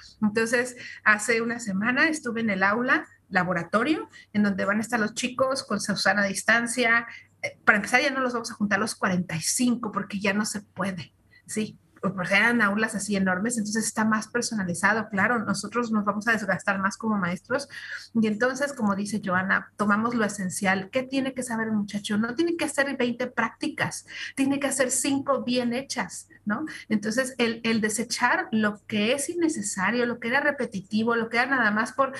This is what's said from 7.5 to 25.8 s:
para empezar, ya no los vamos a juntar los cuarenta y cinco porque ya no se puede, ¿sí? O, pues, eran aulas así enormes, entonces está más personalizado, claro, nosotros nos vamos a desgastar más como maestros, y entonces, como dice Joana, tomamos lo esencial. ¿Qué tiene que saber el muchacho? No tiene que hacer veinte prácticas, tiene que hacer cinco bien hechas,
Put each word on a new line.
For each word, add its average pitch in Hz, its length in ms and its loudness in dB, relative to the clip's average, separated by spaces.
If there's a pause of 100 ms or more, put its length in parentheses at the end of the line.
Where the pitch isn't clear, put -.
para 220 120 6
empezar, 247 240 2
ya 294 100 2
no 269 100 -2
los 247 120 0
vamos 226 180 -6
a - 20 -14
juntar 202 260 0
los 214 140 -2
cuarenta 180 420 -2
y 160 60 -2
cinco 240 500 0
porque 196 280 -6
ya 196 140 0
no 208 120 0
se 208 160 -6
puede, 185 520 -8 (340)
¿sí? - 320 -6 (240)
O, 196 100 0
pues, 180 160 -4
eran 226 320 4
aulas 214 320 2
así 208 220 -2
enormes, 190 420 2
entonces 214 260 -2
está 214 220 0
más 220 220 0
personalizado, 208 840 0
claro, 214 340 2
nosotros 214 480 -2
nos 208 140 2
vamos 208 220 -2
a 233 60 4
desgastar 196 440 0
más 196 200 0
como 214 200 0
maestros, 196 500 -2 (460)
y 220 140 4
entonces, 262 460 0
como 208 220 2
dice 202 300 -4
Joana, 185 500 0
tomamos 214 380 2
lo 226 100 2
esencial. 190 680 0
¿Qué 262 100 2
tiene 262 320 -2
que 254 80 -6
saber 226 280 -2
el 220 40 0
muchacho? 208 460 -2
No 233 160 -2
tiene 339 220 2
que 311 80 0
hacer 277 300 0
veinte 247 300 -2
prácticas, - 800 -4 (300)
tiene 277 240 2
que 269 80 0
hacer 269 240 0
cinco 277 520 0
bien 240 300 0
hechas, 247 540 -6 (180)